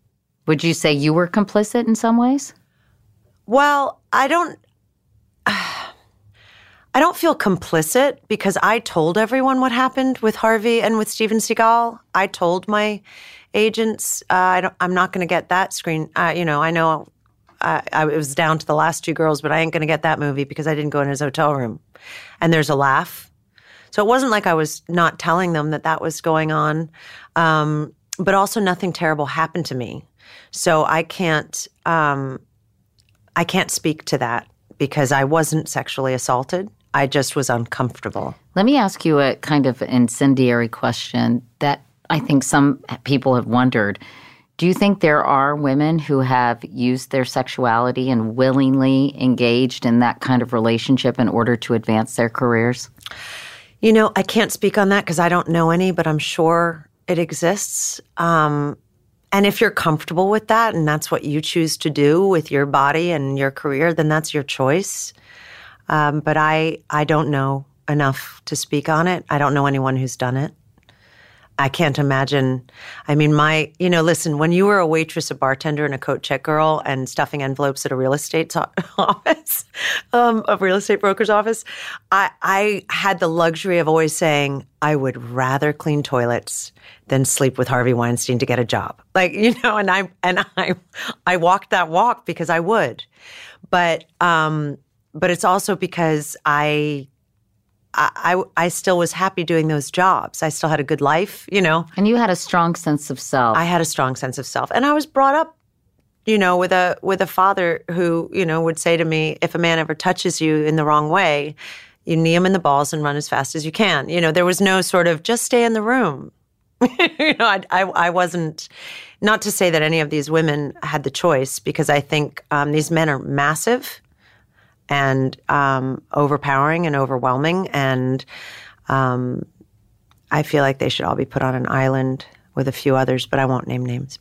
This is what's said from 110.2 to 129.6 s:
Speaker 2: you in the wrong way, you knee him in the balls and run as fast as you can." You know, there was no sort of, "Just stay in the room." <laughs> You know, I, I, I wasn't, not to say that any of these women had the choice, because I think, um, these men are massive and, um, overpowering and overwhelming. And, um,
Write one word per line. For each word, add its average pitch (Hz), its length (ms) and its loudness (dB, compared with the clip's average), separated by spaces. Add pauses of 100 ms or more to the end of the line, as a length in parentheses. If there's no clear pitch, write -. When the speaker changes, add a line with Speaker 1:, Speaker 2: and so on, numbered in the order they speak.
Speaker 2:
you 156 240 2
in 156 120 0
the 160 80 2
wrong 151 240 2
way, 156 460 0 (500)
you 170 120 -2
knee 165 180 4
him 175 120 4
in 185 60 4
the 190 60 2
balls 143 340 2
and 156 100 -4
run 147 140 -2
as 147 120 -6
fast 131 260 -4
as 156 100 -6
you 156 80 -6
can." 170 360 0
You 170 120 -2
know, 165 120 2
there 180 120 2
was 180 160 2
no 190 220 4
sort 175 240 2
of, 165 160 0
"Just 233 220 -2
stay 240 200 2
in 233 80 2
the 220 100 -2
room." 214 480 -2 (500)
<laughs> 247 180 2 (200)
You 302 160 2
know, 233 120 0
I, 196 140 2 (100)
I, 185 120 4
I 175 280 0
wasn't, 170 580 -2 (520)
not 214 220 2
to 208 80 -4
say 190 200 2
that 160 120 2
any 156 160 2
of 151 120 -2
these 151 200 -2
women 151 440 0 (100)
had 151 180 -4
the 139 80 -4
choice, 135 480 0
because 151 320 -2
I 147 80 4
think, 147 540 -2
um, 147 180 2
these 151 220 0
men 160 160 2
are 143 100 0
massive 151 800 -2 (880)
and, 135 480 0 (120)
um, 135 520 0 (120)
overpowering 143 720 0
and 151 80 0
overwhelming. 139 800 0
And, 131 520 0 (640)
um, 127 560 -2 (840)